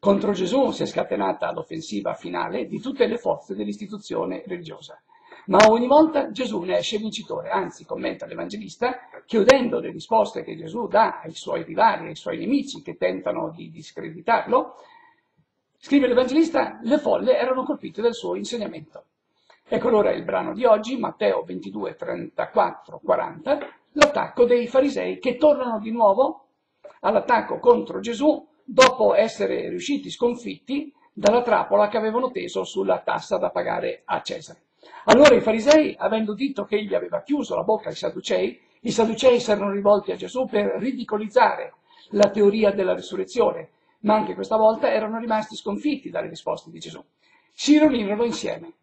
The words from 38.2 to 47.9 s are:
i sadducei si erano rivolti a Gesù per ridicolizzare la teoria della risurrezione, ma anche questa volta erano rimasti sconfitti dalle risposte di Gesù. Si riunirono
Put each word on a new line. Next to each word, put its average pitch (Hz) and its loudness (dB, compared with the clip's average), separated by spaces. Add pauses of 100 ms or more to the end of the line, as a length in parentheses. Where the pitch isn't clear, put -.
i 233 -6
sadducei 226 4
si 220 -2
erano 202 0
rivolti 202 2
a - -4
Gesù 180 -6
per 208 -2
ridicolizzare 220 -2 (380)
la 202 4
teoria 208 4
della 185 0
risurrezione, - -2 (320)
ma 214 4
anche 214 -2
questa 190 -4
volta 220 4
erano 220 -2
rimasti 220 -4
sconfitti - -6
dalle - -6
risposte - -10
di 82 -18
Gesù. - -16 (480)
Si 294 4
riunirono 233 2